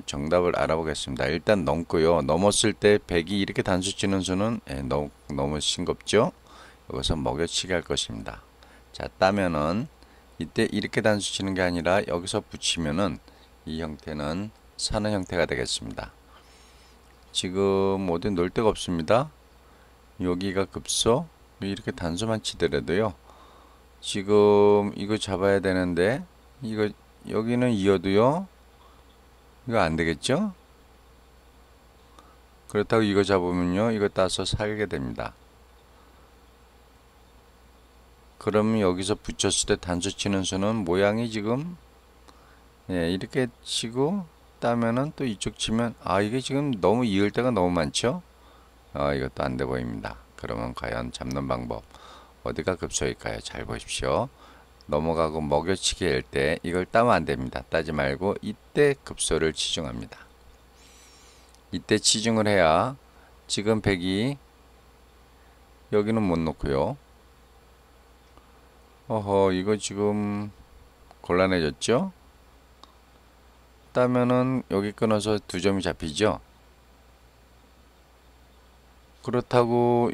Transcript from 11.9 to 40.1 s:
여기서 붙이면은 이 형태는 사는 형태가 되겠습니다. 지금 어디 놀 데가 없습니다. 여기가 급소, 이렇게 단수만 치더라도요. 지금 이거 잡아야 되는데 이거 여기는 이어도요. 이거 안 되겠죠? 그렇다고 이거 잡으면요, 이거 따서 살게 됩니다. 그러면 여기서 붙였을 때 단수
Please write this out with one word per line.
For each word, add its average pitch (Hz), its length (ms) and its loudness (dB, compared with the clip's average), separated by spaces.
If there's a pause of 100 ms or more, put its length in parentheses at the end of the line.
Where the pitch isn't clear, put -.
여기서 95 340 -4
붙이면은 82 760 -4 (480)
이 80 160 -6
형태는 78 680 -6 (260)
사는 107 340 -2
형태가 90 360 0
되겠습니다. - 640 -6 (1200)
지금 98 800 0
어디 87 180 -2
놀 90 220 0
데가 110 180 2
없습니다. 92 640 0 (880)
여기가 90 440 -2
급소, 123 640 0 (320)
이렇게 98 320 -6
단수만 104 520 -4
치더라도요. 82 720 -2 (840)
지금 104 960 6
이거 104 220 -4
잡아야 98 420 2
되는데 92 640 0 (380)
이거 107 280 -2 (380)
여기는 120 440 0
이어도요. 101 760 4 (1200)
이거 117 120 2
안 80 180 4
되겠죠? 123 560 0 (2250)
그렇다고 110 340 2
이거 101 200 4
잡으면요, 90 680 2
이거 104 160 0
따서 95 380 0
살게 107 400 -2
됩니다. 71 480 -8 (3000)
그러면 107 420 2
여기서 95 360 0
붙였을 - 520 -2
때 104 80 2
단수 90 400 -4